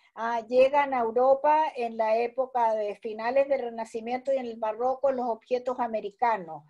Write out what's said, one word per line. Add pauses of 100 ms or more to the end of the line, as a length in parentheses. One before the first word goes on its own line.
(160)
Ah,
llegan
a
Europa
en
la
época
de
finales
del
Renacimiento
y
en
el
Barroco
los
objetos
americanos,